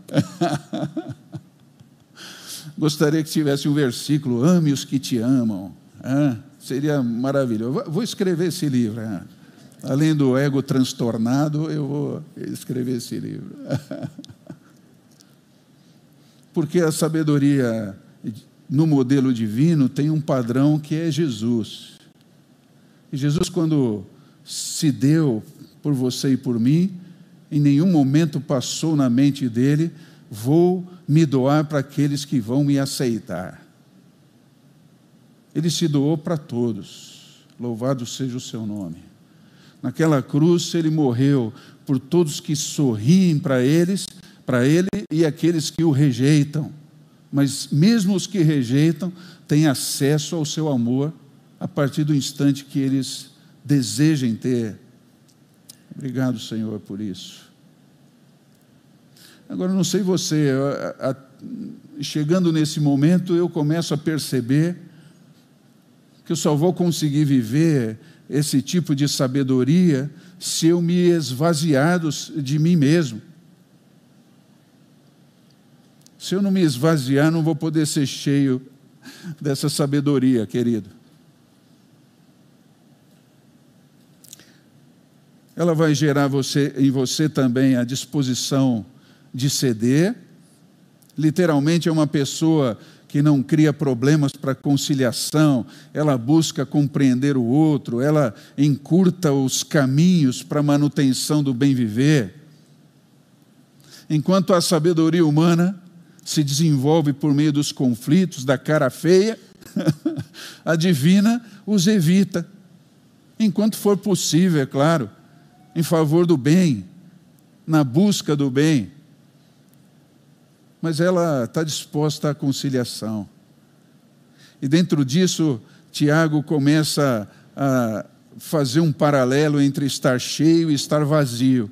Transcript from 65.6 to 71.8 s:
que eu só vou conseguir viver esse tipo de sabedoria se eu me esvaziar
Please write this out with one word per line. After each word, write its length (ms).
que 60
eu 40
só 200
vou 180
conseguir 520
viver 720
esse 320
tipo 320
de 140
sabedoria 1040
se 300
eu 140
me 260
esvaziar 920